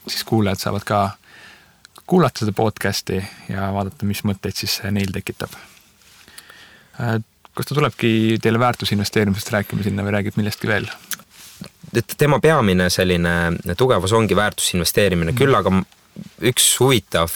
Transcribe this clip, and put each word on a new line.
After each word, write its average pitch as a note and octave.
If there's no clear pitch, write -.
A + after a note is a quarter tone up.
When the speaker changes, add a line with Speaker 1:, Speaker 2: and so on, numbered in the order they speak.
Speaker 1:
siis -
kuulajad G2
saavad G2+
ka G2+
kuulata F3
seda G#2+
podcasti G2
ja G2
vaadata, G2
mis G2+
mõtteid G2
siis -
see G2
neil G2
tekitab. -
Äh, A2+
kas -
ta -
tulebki A2+
teile A2+
väärtusinvesteerimisest G#2
rääkima G#2
sinna G2
või G2+
räägib G#2
millestki G#2+
veel? G#2
Speaker 2:
Et -
tema D3
peamine G#2
selline E2+
tugevus G#2
ongi A2+
väärtusinvesteerimine. F2+
Speaker 1:
Mhm. B2
Speaker 2:
Küll C#3
aga F#2+
m-, F#2+
üks -
huvitav, G#2